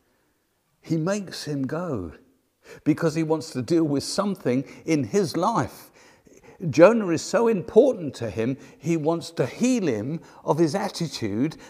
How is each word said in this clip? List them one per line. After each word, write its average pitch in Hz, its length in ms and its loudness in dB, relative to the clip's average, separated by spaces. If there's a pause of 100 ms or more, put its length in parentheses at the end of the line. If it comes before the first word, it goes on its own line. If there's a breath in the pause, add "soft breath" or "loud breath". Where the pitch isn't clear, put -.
(840)
He 165 140 -2
makes 190 460 -6
him 139 220 -6
go 131 460 -6 (720 loud breath)
because 151 300 0
he 160 80 -2
wants 156 300 -2
to 127 100 -4
deal 165 220 2
with 143 200 0
something 185 600 -2 (200 loud breath)
in 156 200 2
his 165 300 0
life. 185 560 -2 (760 loud breath)
Jonah 190 400 8
is 165 140 0
so 226 260 0
important 202 680 4
to 113 160 -8
him, 113 280 -2 (200 loud breath)
he 165 180 -2
wants 160 360 -2
to 147 140 -2
heal 240 400 0
him 131 340 -4 (240 loud breath)
of 156 140 0
his 160 160 2
attitude, 151 840 -4 (140 loud breath)